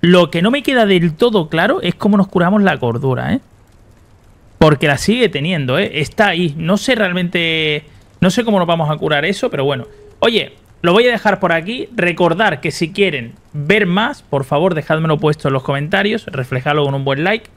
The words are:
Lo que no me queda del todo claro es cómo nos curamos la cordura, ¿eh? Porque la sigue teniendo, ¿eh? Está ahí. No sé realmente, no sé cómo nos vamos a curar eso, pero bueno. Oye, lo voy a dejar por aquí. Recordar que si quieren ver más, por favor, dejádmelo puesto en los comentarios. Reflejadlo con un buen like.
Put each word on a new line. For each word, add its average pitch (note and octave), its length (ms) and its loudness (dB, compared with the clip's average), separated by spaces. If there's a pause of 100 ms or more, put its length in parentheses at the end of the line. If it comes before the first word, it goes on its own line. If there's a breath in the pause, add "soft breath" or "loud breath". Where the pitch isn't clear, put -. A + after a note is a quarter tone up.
Lo F3 280 6
que E3+ 120 -2
no G#3+ 100 2
me C#4 120 -2
queda B3+ 220 2
del F3 300 2
todo G#3 340 0
claro G#3 320 0
es F3+ 140 -2
cómo G#3 220 2
nos G3 100 2
curamos F#3+ 340 2
la F3 160 2
cordura, B2 560 -2
¿eh? C4+ 60 -2 (1200)
Porque D3+ 280 4
la C#3+ 100 2
sigue A#3 300 0
teniendo, D3 500 -2
¿eh? F#3+ 240 -2
Está G3+ 260 0
ahí. E3+ 300 0
No E3 200 0
sé B3+ 180 0
realmente, E3+ 880 -2 (360 soft breath)
no F3+ 80 4
sé A3 160 -2
cómo G#3 140 2
nos E3+ 80 0
vamos E3 220 0
a D3+ 80 -2
curar D3+ 280 -2
eso, G3+ 240 -2
pero C3+ 160 -2
bueno. C3+ 220 -4 (320 loud breath)
Oye, A3+ 360 0 (260)
lo F3 120 2
voy A#3+ 140 4
a B3 40 4
dejar G3 280 0
por F3 120 0
aquí. E3+ 440 -4
Recordar F3 680 0
que D3+ 100 -4
si E3 220 -6
quieren D3 420 -2 (160)
ver F3 360 0
más, G#3+ 340 -2
por C3+ 240 -4
favor, E3+ 280 0
dejádmelo D#3 460 -2
puesto D3+ 300 0
en C3 40 0
los C3 100 -2
comentarios. D#3+ 640 -2
Reflejadlo C#3 580 -2
con C#3 80 -2
un C#3 100 -4
buen C#3 200 -2
like. G#3+ 340 -2